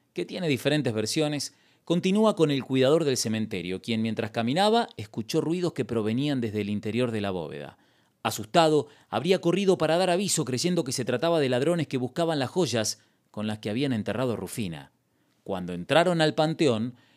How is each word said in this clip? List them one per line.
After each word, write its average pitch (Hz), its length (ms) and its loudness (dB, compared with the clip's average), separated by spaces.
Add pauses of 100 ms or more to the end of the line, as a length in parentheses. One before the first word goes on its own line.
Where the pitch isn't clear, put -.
(140)
que 175 100 -4
tiene 180 240 -4
diferentes 139 460 0
versiones, 143 600 -2 (300)
continúa 190 520 2
con 156 140 4
el 135 140 0
cuidador 135 400 4
del 135 120 2
cementerio, 107 640 -2
quien 110 220 -2
mientras 110 280 -2
caminaba 190 680 0
escuchó 117 420 -4
ruidos 165 320 -2
que 120 140 -4
provenían 117 520 0
desde 107 220 -2
el 101 80 -2
interior 110 440 -2
de 107 100 -4
la 101 80 -2
bóveda. 73 480 -8 (440)
Asustado, 151 680 2 (200)
habría 160 320 0
corrido 185 380 2
para 160 180 2
dar 180 140 2
aviso 175 340 0
creyendo 151 400 0
que - 80 -6
se 120 140 -4
trataba 160 340 2
de 135 80 2
ladrones 143 380 2
que 139 100 -4
buscaban 156 420 -2
las 127 120 -2
joyas 120 500 0 (300)
con 107 160 -8
las 107 140 -4
que 110 100 -6
habían 131 240 0
enterrado 107 400 -2
a - 20 -4
Rufina. 85 560 -8 (520)
Cuando 90 280 -6
entraron 160 480 2
al 156 140 2
panteón, 135 600 2 (220)